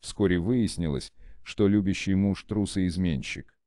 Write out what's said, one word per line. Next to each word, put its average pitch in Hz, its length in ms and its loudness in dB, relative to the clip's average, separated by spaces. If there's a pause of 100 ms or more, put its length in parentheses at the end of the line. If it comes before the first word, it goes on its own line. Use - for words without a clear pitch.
Вскоре 90 380 0
выяснилось, 87 720 -2 (300)
что - 240 0
любящий 98 480 2
муж 98 300 2
трус 101 320 -2
и 92 100 2
изменщик. 85 800 -4